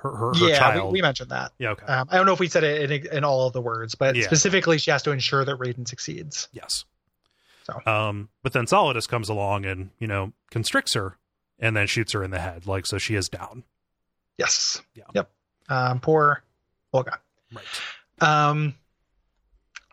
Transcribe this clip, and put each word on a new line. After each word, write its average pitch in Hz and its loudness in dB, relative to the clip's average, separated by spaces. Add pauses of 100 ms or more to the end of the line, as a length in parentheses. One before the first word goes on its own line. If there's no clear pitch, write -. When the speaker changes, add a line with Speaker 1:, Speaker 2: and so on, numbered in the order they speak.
Speaker 1:
her, 135 -6
her, 117 -2
her 170 4
Speaker 2:
Yeah, 147 4
Speaker 1:
child. 107 2
Speaker 2:
we, 190 0
we 185 -2
mentioned 131 -2
that. 127 -6
Speaker 1:
Yeah, 117 -4
okay. - -8
Speaker 2:
Um, 135 -2
I 185 4
don't 185 6
know 190 6
if 170 0
we 180 2
said 160 2
it 147 0
in, 147 -4
in 143 0
all 131 4
of 123 -2
the 127 -4
words, 113 -4
but 135 2
Speaker 1:
Yeah. 120 2
Speaker 2:
specifically, 170 4
she 151 0
has 143 2
to 151 0
ensure 139 0
that 135 -4
Raiden 123 -6
succeeds. 151 -10
Speaker 1:
Yes. - -8 (800)
Speaker 2:
So. - -10 (100)
Speaker 1:
Um, 104 -2 (140)
but 127 -4
then 123 0
Solidus 147 2
comes 110 -4
along 101 -2
and, 95 -6 (100)
you 117 -6
know, 101 -4 (180)
constricts - -2
her 95 -4 (420)
and 113 0
then 101 2
shoots 110 -2
her 104 -2
in 95 -6
the 92 -4
head. 87 -10
Like, 95 -2
so 101 -4
she 110 -2
is 95 -2
down. 98 -14 (720)
Speaker 2:
Yes. - 0 (120)
Speaker 1:
Yeah. 104 -20 (100)
Speaker 2:
Yep. 98 -2 (400)
Um, 127 0
poor 147 4 (500)
Olga. 127 0 (360)
Speaker 1:
Right. 117 -16 (560)
Speaker 2:
Um, 151 4 (1200)